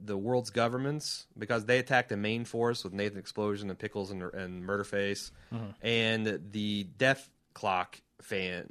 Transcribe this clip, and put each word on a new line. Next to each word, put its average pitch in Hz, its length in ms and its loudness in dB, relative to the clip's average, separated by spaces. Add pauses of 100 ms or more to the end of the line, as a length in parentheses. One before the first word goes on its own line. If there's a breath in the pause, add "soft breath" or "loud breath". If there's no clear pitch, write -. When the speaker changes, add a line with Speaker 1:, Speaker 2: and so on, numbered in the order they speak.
Speaker 1:
the 104 140 -2
world's 120 320 2
governments, 131 760 0 (120)
because 110 280 0
they 123 140 6
attack 127 300 4
the 107 80 0
main 110 280 0
force 117 380 0
with 92 100 -6
Nathan 98 260 0
Explosion 104 500 -2
and 90 100 -8
Pickles 101 320 -4
and, 95 120 -6
and 90 440 -6
Murderface, 101 640 0 (220 soft breath)
Speaker 2:
Mm-hmm. 113 160 -6 (180)
Speaker 1:
and 113 540 2 (100)
the 104 320 0 (140)
Death 131 320 2 (240)
Clock 92 480 0 (200)
fan, 92 500 -4